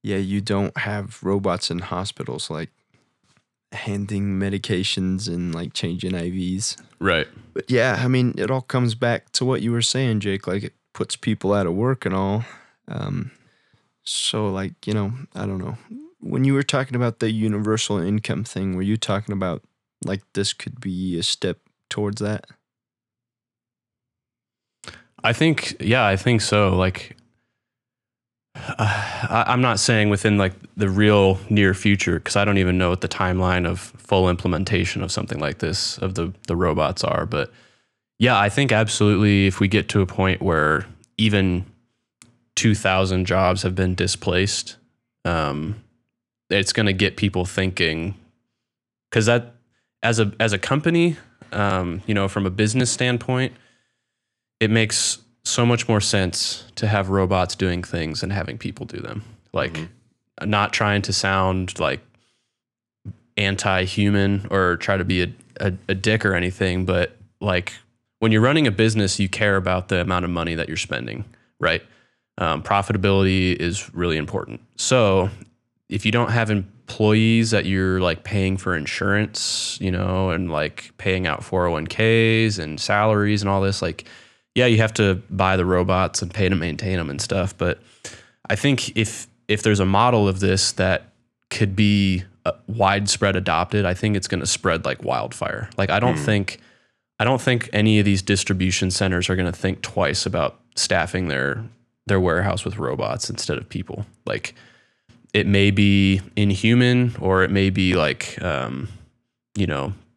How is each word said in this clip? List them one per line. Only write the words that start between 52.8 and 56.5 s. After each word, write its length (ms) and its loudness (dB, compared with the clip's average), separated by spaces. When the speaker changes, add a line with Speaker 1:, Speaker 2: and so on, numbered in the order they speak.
Speaker 2:
standpoint, 600 -2
it 100 2
makes 480 0
so 200 0
much 240 2
more 140 4
sense 600 -2